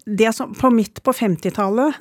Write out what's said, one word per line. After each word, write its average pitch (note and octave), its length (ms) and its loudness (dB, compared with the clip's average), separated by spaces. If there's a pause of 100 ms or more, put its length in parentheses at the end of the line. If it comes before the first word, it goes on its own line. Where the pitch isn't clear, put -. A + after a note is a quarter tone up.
det A3 280 0
som, A#3 200 -8
på B3+ 180 2
midt - 320 0
på C4 80 2
femtitallet, G#3 880 0